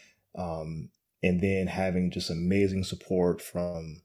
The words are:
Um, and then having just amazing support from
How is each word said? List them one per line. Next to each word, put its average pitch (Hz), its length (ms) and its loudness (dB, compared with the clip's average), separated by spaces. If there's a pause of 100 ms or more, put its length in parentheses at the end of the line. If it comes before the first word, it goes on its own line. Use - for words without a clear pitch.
(360)
Um, 80 520 -6 (340)
and 90 180 4
then 95 280 2
having 90 420 0
just 90 200 -4
amazing 95 520 2
support 90 580 0
from 85 640 -6